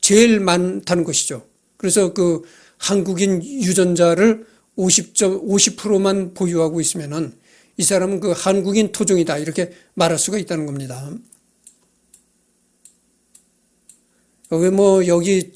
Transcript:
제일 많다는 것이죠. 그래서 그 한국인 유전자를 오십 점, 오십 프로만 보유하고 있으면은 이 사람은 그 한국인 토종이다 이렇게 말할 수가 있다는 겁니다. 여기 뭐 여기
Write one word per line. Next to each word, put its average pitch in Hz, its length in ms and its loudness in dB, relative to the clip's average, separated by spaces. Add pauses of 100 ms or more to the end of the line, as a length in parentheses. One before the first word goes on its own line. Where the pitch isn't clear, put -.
제일 220 380 4
많다는 180 640 0
것이죠. 147 420 -6 (320)
그래서 185 380 0
그 175 280 0 (360)
한국인 190 640 0
유전자를 185 1040 2 (300)
오십 185 400 0
점, 196 260 0
오십 202 340 0
프로만 196 580 0
보유하고 170 460 0
있으면은 151 520 -6 (460)
이 196 40 -4
사람은 185 380 0
그 196 100 -2
한국인 196 640 0
토종이다 170 460 0
이렇게 160 340 -4 (220)
말할 165 260 0
수가 202 180 -4
있다는 160 280 -6
겁니다. 139 460 -10 (3500)
여기 170 180 2
뭐 196 380 4
여기 175 480 2